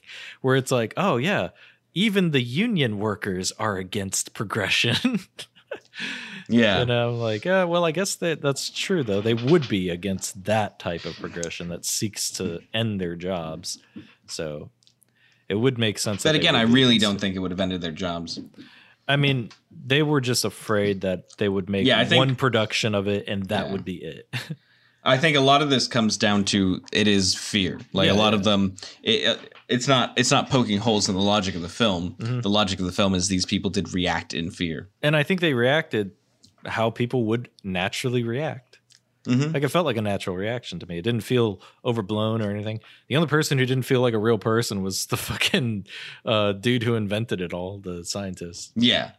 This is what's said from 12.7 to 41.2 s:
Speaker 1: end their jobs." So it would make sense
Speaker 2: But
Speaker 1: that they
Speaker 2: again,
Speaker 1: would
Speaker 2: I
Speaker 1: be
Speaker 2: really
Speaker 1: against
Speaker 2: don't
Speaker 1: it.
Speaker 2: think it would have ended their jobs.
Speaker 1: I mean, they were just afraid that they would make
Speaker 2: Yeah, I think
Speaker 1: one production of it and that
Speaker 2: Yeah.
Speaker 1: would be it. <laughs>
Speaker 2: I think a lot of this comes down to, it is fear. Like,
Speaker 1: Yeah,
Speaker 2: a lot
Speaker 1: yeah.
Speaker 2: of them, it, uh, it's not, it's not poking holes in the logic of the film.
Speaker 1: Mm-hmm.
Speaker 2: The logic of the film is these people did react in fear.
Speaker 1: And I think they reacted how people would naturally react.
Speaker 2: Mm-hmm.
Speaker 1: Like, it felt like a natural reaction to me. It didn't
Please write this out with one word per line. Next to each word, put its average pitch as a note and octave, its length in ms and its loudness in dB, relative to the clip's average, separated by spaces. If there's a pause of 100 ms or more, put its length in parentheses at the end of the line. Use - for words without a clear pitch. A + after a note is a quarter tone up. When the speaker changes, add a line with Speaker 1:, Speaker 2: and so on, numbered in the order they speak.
Speaker 1:
end A2 280 -2
their F2 160 -4
jobs." E2+ 640 -6 (500)
So D#2 420 -8 (800)
it F#2+ 80 0
would B2 200 2
make A2 220 0
sense G#2 240 -4
Speaker 2:
But D#3 60 2
Speaker 1:
that D#3 60 6
they D3+ 40 2
Speaker 2:
again, D#3+ 160 2
Speaker 1:
would A#2+ 60 4
Speaker 2:
I A2+ 60 4
Speaker 1:
be A#2 60 6
Speaker 2:
really B2+ 240 6
Speaker 1:
against G#2 60 2
Speaker 2:
don't G#2 140 2
Speaker 1:
it. F#2+ 40 -10
Speaker 2:
think G2 160 -2
it - 40 -4
would F#2 100 -4
have F2+ 80 -4
ended F#2 220 -2
their E2+ 100 -6
jobs. E2+ 480 -6 (720)
Speaker 1:
I C#3 80 2
mean, C3+ 340 0 (360)
they C#3 180 4
were D3 160 2
just B2 240 0
afraid G2+ 560 0
that F#2 380 -4
they G#2 100 0
would F#2+ 200 -2
make G2 160 0
Speaker 2:
Yeah, B2 140 4
I A#2 60 2
think A#2+ 140 4
Speaker 1:
one C3 180 4
production A2 580 0
of G2+ 140 0
it G2+ 180 -2
and G2 220 -4
that G2 180 -2
Speaker 2:
Yeah. F#2+ 60 -6
Speaker 1:
would F#2+ 120 -6
be F2+ 120 -8
it. - 360 -14
<laughs> - 720 -14
Speaker 2:
I C3 140 4
think D3+ 180 4
a C#3 40 6
lot C#3 220 6
of D3 80 0
this B2 180 2
comes A2 280 2
down G#2 300 4
to, F#2+ 340 2 (120)
it G#2 160 4
is G2 260 4
fear. F#2 440 -2 (140)
Like, F#2+ 140 2
Speaker 1:
Yeah, F#2+ 60 4
Speaker 2:
a - 20 4
lot G#2+ 180 4
Speaker 1:
yeah. G#2+ 60 2
Speaker 2:
of F#2+ 60 -2
them, G2 300 2 (300)
it, - 220 2
uh, A2 100 0 (320)
it's B2 200 0
not, B2+ 280 4
it's B2 160 2
not C3 180 4
poking G#2+ 280 2
holes G#2 300 2
in G#2 80 -2
the F#2 40 0
logic G2+ 360 2
of E2 60 -6
the E2+ 60 -8
film. F2+ 500 -2
Speaker 1:
Mm-hmm. A#2+ 220 -4
Speaker 2:
The G2+ 100 -2
logic G2+ 300 2
of F#2+ 60 0
the F2 60 -4
film F#2+ 220 2
is F2 140 0
these F#2 180 0
people F#2+ 240 -2
did F2 240 -2
react F2 400 -2
in E2 180 -6
fear. E2 360 -6 (140)
Speaker 1:
And D3+ 140 2
I D3 80 2
think F#3+ 160 0
they E3 140 2
reacted A#2+ 560 2 (540)
how A2+ 260 -2
people A#2+ 360 -2
would A#2 220 -2 (140)
naturally G2+ 640 -2
react. B2+ 560 -8 (460)
Speaker 2:
Mm-hmm. C#3 260 0
Speaker 1:
Like, C#3+ 100 0
it D3 60 2
felt E3+ 180 2
like A#2+ 100 0
a A2 60 0
natural G2+ 320 -2
reaction G2+ 460 -6
to - 60 -14
me. E2+ 120 -8
It E2+ 40 -4
didn't A#2 200 0